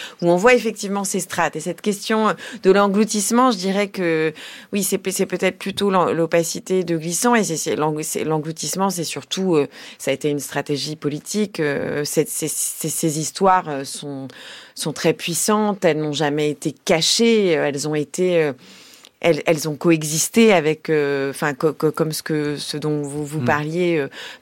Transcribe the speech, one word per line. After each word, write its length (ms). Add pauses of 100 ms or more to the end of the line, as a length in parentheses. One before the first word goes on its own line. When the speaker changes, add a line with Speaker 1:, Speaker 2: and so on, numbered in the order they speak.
(200)
Speaker 1:
où 100
on 60
voit 180
effectivement 500
ces 160
strates. 340
Et 60
cette 200
question 540 (300)
de 80
l'engloutissement, 800
je 40
dirais 300
que, 460 (400)
oui, 100
c'est, 180 (120)
c'est 140
peut-être 320
plutôt 320
l'en-, 220
l'opacité 720
de 140
Glissant, 400
et 80
c'est, 120
c'est 200
l'eng-, 260
c'est, 220
l'engloutissement, 640
c'est 140
surtout, 500
euh, 140 (300)
ça 120
a 40
été 160
une 100
stratégie 560
politique, 640
euh, 460
c'est, 240
c'est, 180
c'est, 400
ces 300
histoires, 500
euh, 160
sont, 440 (460)
sont 200
très 180
puissantes, 720
elles 140
n'ont 160
jamais 340
été 240
cachées, 840
euh, 100
elles 180
ont 80
été, 480
euh, 100 (680)
elles, 240
elles 240
ont 80
coexisté 800
avec, 340
euh, 400
enfin, 240
co-, 220
co-, 180
comme 200
ce 100
que, 340
ce 220
dont 240
vous, 240
vous 160
Speaker 2:
Mm. 20
Speaker 1:
parliez, 540
euh, 100 (340)